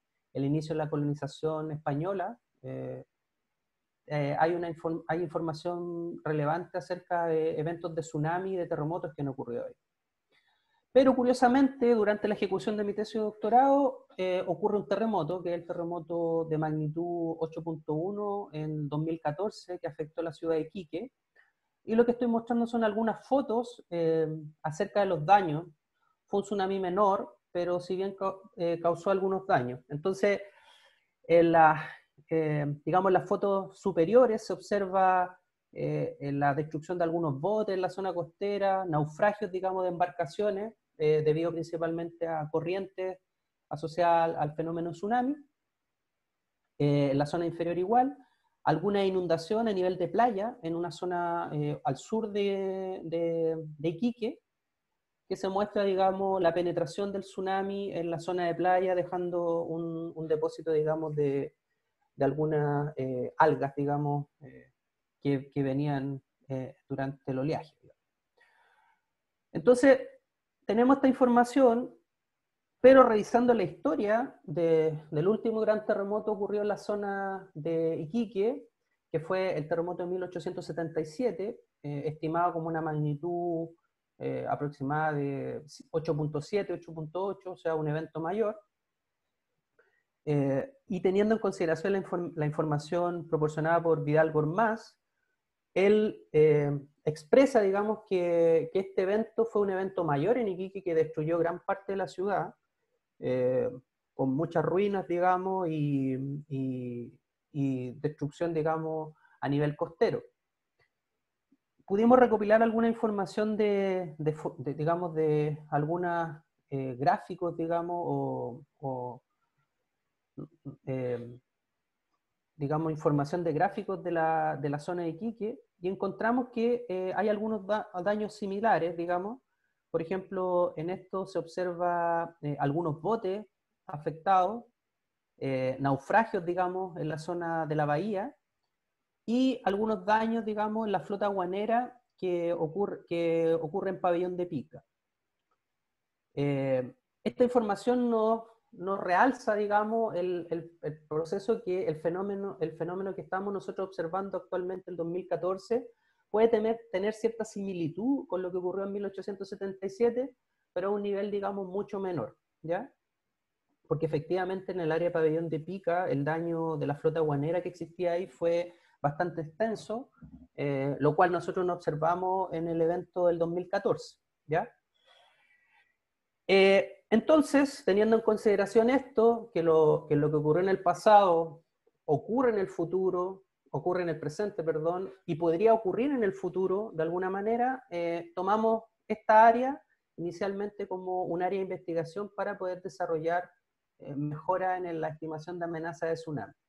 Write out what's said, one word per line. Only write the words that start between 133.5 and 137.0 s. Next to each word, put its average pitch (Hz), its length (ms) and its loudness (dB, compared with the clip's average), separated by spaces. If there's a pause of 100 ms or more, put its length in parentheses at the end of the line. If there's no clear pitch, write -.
afectados, 185 800 0 (760)
eh, 131 420 -2
naufragios, 180 640 0
digamos, 180 520 -4
en 160 100 -6